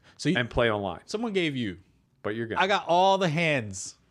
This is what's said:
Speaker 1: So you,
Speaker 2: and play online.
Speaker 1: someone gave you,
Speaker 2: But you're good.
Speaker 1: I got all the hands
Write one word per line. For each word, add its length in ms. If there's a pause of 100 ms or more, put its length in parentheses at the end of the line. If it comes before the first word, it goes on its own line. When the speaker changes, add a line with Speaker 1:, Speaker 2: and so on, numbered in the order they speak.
(160)
Speaker 1:
So 120
you, 100
Speaker 2:
and 100
play 220
online. 360
Speaker 1:
someone 260
gave 240
you, 220 (440)
Speaker 2:
But 120
you're 120
good. 120
Speaker 1:
I 80
got 220
all 300
the 100
hands 640 (160)